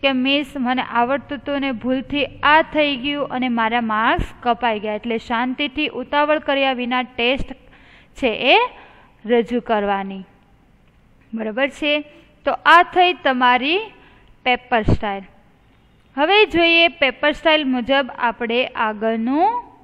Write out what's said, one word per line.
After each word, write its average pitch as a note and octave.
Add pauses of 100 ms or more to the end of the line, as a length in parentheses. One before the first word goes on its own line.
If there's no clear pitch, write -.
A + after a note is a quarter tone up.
કે C4+
"મિસ, C4+
મને B3+
આવડતું B3
હતું C#4+
ને C4+
ભૂલથી B3+ (160)
આ D4+
થઈ D4+
ગયું C#4+
અને B3+
મારા A#3
માર્ક્સ A#3 (180)
કપાઈ A#3
ગયા." G#3
એટલે A3+
શાંતિથી B3+
ઉતાવળ D4
કર્યા C#4
વિના B3
ટેસ્ટ B3 (680)
છે C#4
એ B3+ (680)
રજૂ A#3
કરવાની. G3 (1080)
બરાબર A3+
છે? D4 (400)
તો C#4
આ E4
થઈ F4+
તમારી C4 (640)
પેપર B3
સ્ટાઇલ. G3+ (960)
હવે F#4+
જોઈએ E4+
પેપર D4
સ્ટાઇલ D#4
મુજબ C4
આપણે A#3+
આગળનું A3+ (180)